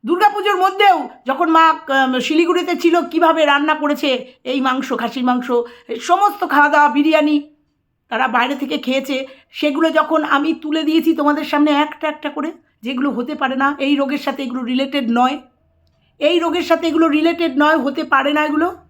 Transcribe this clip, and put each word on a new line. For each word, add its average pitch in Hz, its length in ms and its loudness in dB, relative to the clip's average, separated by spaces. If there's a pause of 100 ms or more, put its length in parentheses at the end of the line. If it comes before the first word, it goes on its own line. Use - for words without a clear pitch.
দুর্গাপুজোর 403 520 0
মধ্যেও 381 520 2 (180)
যখন 320 220 0
মা, 320 380 4
আম, 262 320 0
শিলিগুড়িতে 339 560 0
ছিল, 339 260 2
কিভাবে 320 440 2
রান্না 294 300 2
করেছে 294 580 -4 (100)
এই 262 180 -4
মাংস, 262 320 -2
খাসির 233 300 -4
মাংস, 247 280 -2 (500)
সমস্ত 392 480 0
খাওয়া 294 200 4
দাওয়া, 294 200 4
বিরিয়ানি 294 680 2 (540)
তারা 247 180 -2
বাইরে 247 280 0
থেকে 277 220 -6
খেয়েছে, 269 500 -4 (240)
সেগুলো 294 380 0
যখন 311 340 0
আমি 302 300 0
তুলে 302 300 -4
দিয়েছি 320 320 2
তোমাদের 294 280 0
সামনে 294 280 2
একটা 294 360 -2
একটা 302 220 -6
করে, 302 220 -6 (300)
যেগুলো 254 300 -4
হতে 247 240 -6
পারে 262 200 -4
না, 277 240 0
এই 277 160 2
রোগের 277 220 -2
সাথে 277 260 -6
এগুলো 247 200 -6
রিলেটেড 262 480 -2
নয়, 254 300 0 (800)
এই 330 200 2
রোগের 330 220 -2
সাথে 330 260 0
এগুলো 320 200 2
রিলেটেড 320 500 0
নয়, 302 200 2
হতে 277 260 -4
পারে 277 300 0
না 302 120 0
এগুলো 311 300 -2 (140)